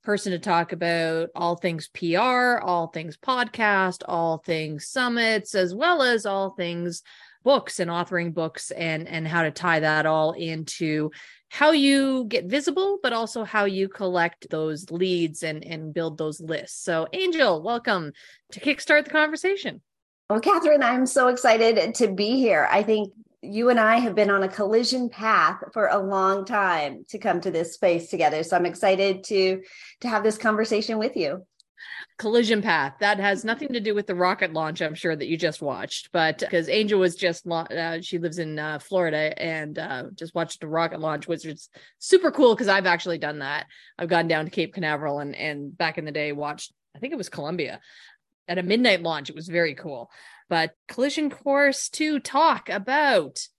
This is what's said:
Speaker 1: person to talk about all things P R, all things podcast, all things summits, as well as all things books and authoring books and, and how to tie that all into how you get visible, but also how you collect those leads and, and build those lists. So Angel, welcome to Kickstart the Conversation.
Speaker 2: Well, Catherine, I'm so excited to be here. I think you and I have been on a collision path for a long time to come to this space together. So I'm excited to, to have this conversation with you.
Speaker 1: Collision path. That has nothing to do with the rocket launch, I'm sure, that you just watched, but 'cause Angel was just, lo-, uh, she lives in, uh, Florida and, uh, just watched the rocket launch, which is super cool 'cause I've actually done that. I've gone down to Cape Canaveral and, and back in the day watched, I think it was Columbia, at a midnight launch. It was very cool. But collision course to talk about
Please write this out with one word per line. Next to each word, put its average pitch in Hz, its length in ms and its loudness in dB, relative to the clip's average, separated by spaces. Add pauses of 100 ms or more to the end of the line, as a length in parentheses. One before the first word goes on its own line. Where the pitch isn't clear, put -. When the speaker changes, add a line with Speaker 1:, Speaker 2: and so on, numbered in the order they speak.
Speaker 1:
person 202 260 -2
to 180 80 -2
talk 170 320 2
about 165 640 -2
all 170 220 -2
things 170 360 -4
P 170 220 -2
R, 247 460 2
all 175 260 0
things 160 300 -10
podcast, 214 880 0
all 165 320 0
things 156 480 -6
summits, 233 720 0
as 185 180 2
well 320 260 2
as 240 240 2
all 196 260 -2
things 175 520 -6 (400)
books - 380 2
and 170 100 -2
authoring 170 420 -2
books 160 400 -6
and, 165 360 -4
and 160 180 -6
how 165 160 0
to 151 100 0
tie 165 260 2
that 156 280 2
all 156 260 4
into 156 760 -4 (380)
how 302 220 4
you 277 560 4
get 202 200 -2
visible, 349 560 0
but 247 100 0
also 226 320 -4
how 208 200 0
you 190 240 0
collect 180 600 -2
those 156 400 -4
leads 170 540 -2
and, 156 200 -6
and 156 300 -12
build 160 240 -4
those 156 220 -6
lists. 160 420 -8
So 165 300 -2
Angel, 320 500 2
welcome 190 500 -2 (400)
to 190 80 -16
Kickstart 302 440 2
the 302 60 -14
Conversation. 311 680 -2 (480)
Speaker 2:
Well, 214 120 2
Catherine, 302 420 6
I'm 254 240 2
so 254 220 4
excited 226 680 4
to 226 120 4
be 208 280 0
here. 202 320 4
I 202 140 4
think 214 300 0 (300)
you 220 260 0
and 240 100 6
I 226 200 6
have 226 180 0
been 202 140 4
on 196 120 2
a 190 60 0
collision 233 600 0
path 190 540 2 (100)
for 214 140 2
a 196 160 2
long 190 420 0
time 180 680 0
to 208 80 -10
come 180 240 0
to 185 100 -2
this 165 220 -2
space 170 360 2
together. 156 320 2
So 165 140 0
I'm 175 100 4
excited 190 580 2
to, 190 380 2 (380)
to 240 80 -6
have 214 160 0
this 214 120 2
conversation 220 640 0
with - 180 -2
you. 165 300 -4 (720)
Speaker 1:
Collision 226 440 2
path. 160 360 2
That 202 220 2
has 202 240 0
nothing 247 300 -4
to 240 40 -2
do 208 160 -2
with 202 120 -2
the 185 100 -4
rocket 180 380 0
launch, 160 260 -4
I'm 156 140 -4
sure, 160 200 -2
that 143 140 -6
you 165 80 -2
just 160 240 -2
watched, 127 520 -8
but 160 380 2
'cause 165 180 0
Angel 208 300 2
was 180 160 4
just, 175 320 -2
lo-, 170 120 -2
uh, 165 420 -6
she 180 180 -6
lives 165 200 -4
in, 156 200 -6
uh, 151 200 -6
Florida 156 640 -2
and, 156 380 -6
uh, 131 260 -8 (100)
just 165 200 -14
watched 170 260 -4
the 160 60 -12
rocket 165 320 -2
launch, 156 300 -6
which 165 160 -4
is 156 240 -14 (300)
super 370 340 4
cool 240 240 6
'cause 202 120 0
I've 196 180 2
actually 175 320 0
done 147 220 -6
that. 143 260 -6 (320)
I've 170 100 -6
gone 170 200 2
down 156 180 0
to 165 40 -10
Cape 170 220 -4
Canaveral 151 460 -4
and, 143 180 -8
and 143 400 -8
back 160 220 -2
in 156 80 -8
the 151 40 -8
day 147 220 -4
watched, 147 400 -8 (240)
I - 20 -20
think 269 140 -8
it 302 60 -8
was 190 100 -8
Columbia, 151 520 -6 (680)
at 175 100 -2
a 180 40 -4
midnight 202 400 2
launch. 156 260 -4
It 151 80 -14
was 160 100 -12
very 165 280 0
cool. 131 360 -14 (380)
But 165 220 0 (160)
collision 285 420 -2
course 277 640 0
to 311 300 -2
talk 285 480 2
about 208 720 0 (180)